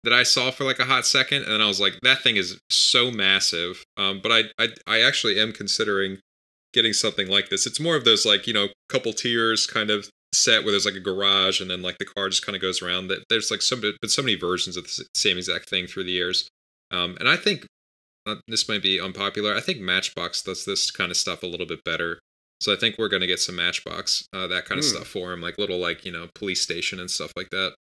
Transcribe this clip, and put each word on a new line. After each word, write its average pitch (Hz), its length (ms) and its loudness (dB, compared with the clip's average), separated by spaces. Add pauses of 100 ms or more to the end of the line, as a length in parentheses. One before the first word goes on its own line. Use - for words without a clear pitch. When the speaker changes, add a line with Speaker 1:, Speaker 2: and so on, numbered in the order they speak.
Speaker 1:
that 117 100 2
I 123 120 6
saw 131 260 2
for, - 140 -4
like, 131 160 -2
a 123 60 4
hot 127 200 2
second, 135 380 2
and - 80 -2
then 107 80 2
I 107 80 4
was 98 120 0
like, 98 220 0
"That 131 220 2
thing 120 100 2
is 92 240 -2 (100)
so 123 440 2
massive." 95 720 0 (120)
Um, 98 240 0
but 113 120 2
I, 113 100 6 (160)
I, 113 100 2 (200)
I 113 140 4
actually 120 360 2
am 110 140 2
considering 98 680 -2 (540)
getting 113 220 4
something 101 340 0
like 98 220 2
this. 98 160 0
It's 113 120 -4
more 160 160 0
of 127 100 0
those, 113 220 6
like, 101 220 4
you 113 60 -2
know, 101 140 2 (200)
couple 120 240 0
tiers 113 540 2
kind 107 240 -2
of 101 180 0 (260)
set 110 300 4
where 104 80 2
there's, 101 140 2
like, 98 100 0
a 92 40 -8
garage 98 600 2
and 92 100 -8
then, 90 120 -4
like, 90 160 -6
the 98 80 -6
car 98 220 -4
just 92 160 0
kinda 98 140 -6
goes 92 240 -2
around. 90 240 -2
That 95 220 -4
there's, 113 240 0
like, 104 100 -2
so, - 140 0 (240)
but 107 100 -6
so 147 120 2
many 120 140 2
versions 87 400 -2
of 87 80 -8
the - 60 -16
s-, - 120 -6 (120)
same 95 220 2
exact 90 320 -4
thing 90 180 -2
through 92 180 -8
the 90 80 -4
years. 90 360 -2 (420)
Um, 90 300 -2
and 123 80 2
I 165 80 6
think, 196 300 -2 (600)
uh, 107 100 -4 (120)
this 113 200 0
might 104 140 -2
be 95 180 2
unpopular, 98 540 -2
I - 60 0
think 175 200 -4
Matchbox 90 640 -2
does 90 220 -6
this - 260 0
kinda 90 240 -4
stuff - 300 -2
a - 20 -6
little 87 200 -6
bit 78 180 -10
better. 82 340 -4 (440)
So 107 100 2
I 95 40 2
think 113 200 0
we're 110 120 -2
gonna 92 180 2
get 90 140 0
some 90 160 -2
Matchbox, - 760 -2
uh, 92 140 -6
that 92 200 -2
kinda 104 160 -2
Speaker 2:
Hmm. 147 60 2
Speaker 1:
stuff - 200 -4
for 90 240 -6
him, 87 100 -8
like, 87 160 -6
little, 92 200 -2
like, 85 280 -2
you 90 60 -10
know, 85 220 -10
police 95 280 -2
station 87 380 -4
and 90 100 -10
stuff - 260 -6
like 92 140 -8
that. 95 240 -2 (140)